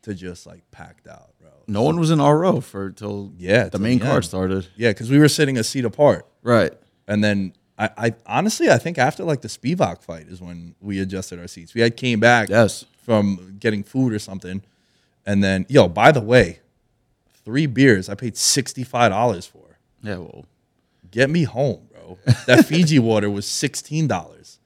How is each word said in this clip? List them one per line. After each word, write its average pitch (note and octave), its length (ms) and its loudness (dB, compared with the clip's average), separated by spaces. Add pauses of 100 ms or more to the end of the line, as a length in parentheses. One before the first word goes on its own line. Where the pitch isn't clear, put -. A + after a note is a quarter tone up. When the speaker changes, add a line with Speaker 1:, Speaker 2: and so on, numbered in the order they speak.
Speaker 1:
to G#2 120 -10
just, F2+ 320 -16
like, E2+ 240 -20
packed - 380 -20
out, - 220 -20 (100)
bro. D#2 100 -20 (160)
Speaker 2:
No G#2+ 160 -2
one D#3+ 160 0
was D#3+ 120 0
in D#3 100 2
our D3 180 4
row F3 220 2
for G2 300 -10
till G2+ 480 -10
Speaker 1:
Yeah, G2 260 2
Speaker 2:
the F#2 60 -8
Speaker 1:
till G2 100 -6
Speaker 2:
main A#2+ 180 0
Speaker 1:
the G#2 60 -2
Speaker 2:
card C#3 120 0
Speaker 1:
end. - 100 0
Speaker 2:
started. F#2 400 -4 (100)
Speaker 1:
Yeah, A2 160 0
'cause A2+ 180 -8
we C#3 80 4
were D3+ 120 8
sitting C3+ 280 -2
a A2 60 -2
seat B2+ 220 -6
apart. A2 400 2 (160)
Speaker 2:
Right. A2 300 2 (360)
Speaker 1:
And G#2 160 0
then G2 300 -2 (240)
I, G#2 200 -4
I A2+ 160 -2 (120)
honestly, G#3+ 440 -2
I - 80 0
think E3 200 -8
after, C#3+ 260 -4
like, D3+ 160 -6
the A2 80 -16
Spivak B2+ 540 -6
fight D#2+ 260 -18
is F2+ 120 -20
when E2+ 400 -18
we G2 200 -8
adjusted F#2 400 -10
our F2+ 80 -18
seats. E2 260 -20
We A#2 60 -4
had A#2 160 2
came A#2+ 240 -2
back A#2 300 4
Speaker 2:
Yes. G#2+ 340 2 (180)
Speaker 1:
from G2 560 -2
getting G#2+ 240 -2
food C3 300 -2
or G#2+ 80 -4
something. F#2+ 420 -12 (640)
And G2+ 160 2
then, F#2+ 280 0
yo, B2 180 6
by G#2+ 240 4
the C#3 80 0
way, G#2 400 2 (840)
three C3+ 220 -2
beers A#2 440 4
I G2+ 40 -10
paid A2+ 220 -10
sixty-five B2 720 -2
dollars G2+ 360 -2
for. - 320 -20 (240)
Speaker 2:
Yeah, G#2 160 -10
well. - 260 -18 (680)
Speaker 1:
Get B2+ 200 0
me E3 140 0
home, A#2 460 -4
bro. E2+ 280 -20 (280)
That B2 180 6
<laughs> - 20 2
Fiji D#3 320 2
water A2 320 2
was G2+ 160 -6
sixteen D3+ 600 -6
dollars. - 600 -8